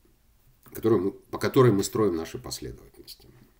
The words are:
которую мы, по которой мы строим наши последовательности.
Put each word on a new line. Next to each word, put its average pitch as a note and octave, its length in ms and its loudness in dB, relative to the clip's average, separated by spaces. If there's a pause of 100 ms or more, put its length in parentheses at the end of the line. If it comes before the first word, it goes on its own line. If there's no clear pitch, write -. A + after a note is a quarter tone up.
(720)
которую A2 280 2
мы, G2 100 0
по - 260 -14
которой A#2+ 340 4
мы G2 120 2
строим G#2 320 0
наши D#2+ 220 -8
последовательности. - 920 -16 (320)